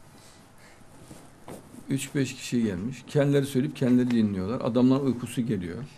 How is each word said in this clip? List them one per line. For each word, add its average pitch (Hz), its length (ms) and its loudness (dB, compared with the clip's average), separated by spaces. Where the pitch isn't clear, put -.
Üç - 260 -4
beş 135 200 -2
kişi - 280 -4
gelmiş. 107 440 -4
Kendileri 143 400 2
söyleyip 139 300 -2
kendileri 123 340 4
dinliyorlar. 104 500 0
Adamlar 127 400 4
uykusu 123 400 -2
geliyor. 92 360 -4